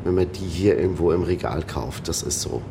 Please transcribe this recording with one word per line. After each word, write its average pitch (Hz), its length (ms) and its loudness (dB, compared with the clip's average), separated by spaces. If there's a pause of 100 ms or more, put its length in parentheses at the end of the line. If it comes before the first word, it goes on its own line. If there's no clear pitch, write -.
wenn 90 100 2
man 90 160 4
die 95 160 -8
hier 90 320 4
irgendwo 85 320 2
im 87 140 2
Regal 82 420 -2
kauft. - 400 -6
Das - 160 -4
ist - 200 -4
so. - 280 -4